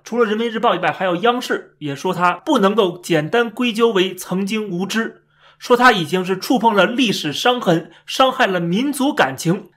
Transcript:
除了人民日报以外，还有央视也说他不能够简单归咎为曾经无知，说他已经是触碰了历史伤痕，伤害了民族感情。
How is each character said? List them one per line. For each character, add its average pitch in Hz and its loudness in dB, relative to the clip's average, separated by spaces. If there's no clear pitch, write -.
除 226 -6
了 240 4
人 214 -2
民 233 -2
日 220 -4
报 202 2
以 170 -4
外， 165 0
还 165 -4
有 180 0
央 233 2
视 - -6
也 143 -6
说 180 -4
他 180 2
不 254 0
能 196 2
够 196 2
简 156 -2
单 233 0
归 240 -4
咎 233 2
为 285 0
曾 190 -6
经 214 -4
无 175 -4
知， 220 -6
说 - 2
他 247 6
已 180 0
经 180 -2
是 185 -2
触 247 0
碰 214 2
了 190 6
历 233 0
史 - -4
伤 240 0
痕， 165 0
伤 262 2
害 254 2
了 190 0
民 185 -2
族 262 -2
感 135 0
情。 165 -2